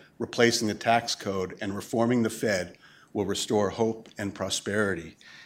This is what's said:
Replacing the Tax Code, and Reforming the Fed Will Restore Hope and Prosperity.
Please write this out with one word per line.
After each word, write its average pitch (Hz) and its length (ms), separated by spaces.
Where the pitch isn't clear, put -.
Replacing 117 500
the 104 60
Tax 117 400
Code, 95 480
and 101 120
Reforming 117 480
the 110 60
Fed 98 480
Will 104 100
Restore 101 460
Hope 113 480
and 101 160
Prosperity. 98 800